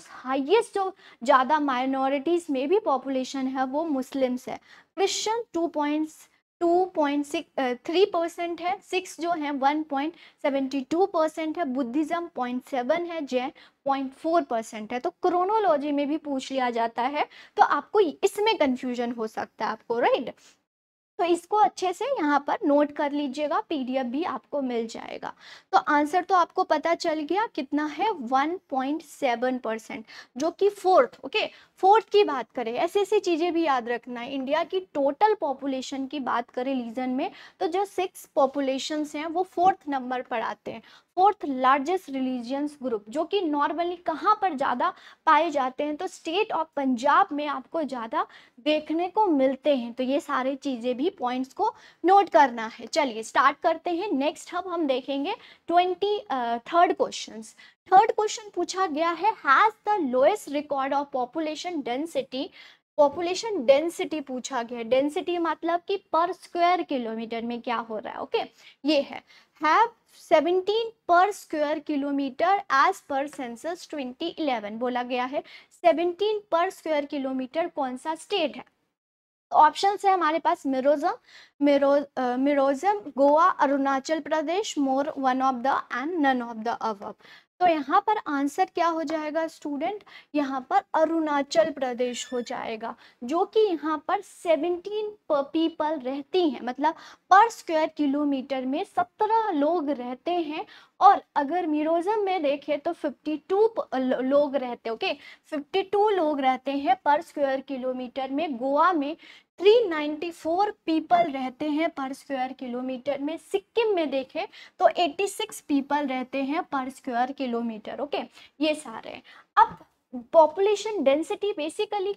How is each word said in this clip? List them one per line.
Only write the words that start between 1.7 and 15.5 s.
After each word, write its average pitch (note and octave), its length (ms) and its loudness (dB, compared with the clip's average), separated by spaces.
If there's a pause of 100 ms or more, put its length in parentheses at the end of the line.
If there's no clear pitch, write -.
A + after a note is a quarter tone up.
में C4+ 200 -2
भी G4 100 4
पॉपुलेशन C4 680 -2
है C4 180 -2
वो C#4+ 200 -2
मुस्लिम्स C4 640 -2
है। - 80 -10 (380)
क्रिश्चियन G#4 480 -2 (100)
टू E4 140 0
पॉइंट्स, D4+ 640 -4 (300)
टू F4 260 4
पॉइंट D4 400 0
सिक्स, D4+ 320 -6
अ, B3+ 160 0
थ्री E4+ 320 2
परसेंट E4+ 560 -4
है, F#4 180 -4
सिक्स - 400 -6
जो E4+ 120 -2
है D4 200 -4
वन C#4+ 320 0
पॉइंट D4 300 -4 (280)
सेवेंटी C#4 400 -2
टू E4+ 240 0
परसेंट D#4+ 520 -2
है, F4 80 -2
बुद्धिज्म C#4+ 720 -2
पॉइंट B3 300 -6
सेवन C#4 400 -2
है, E4 200 -8
जैन B3+ 260 -2 (340)
पॉइंट C4+ 280 -2
फ़ोर E4+ 280 0
परसेंट A3+ 520 -6
है। B3 60 -2
तो E4 100 -2
क्रोनोलॉजी F4+ 840 2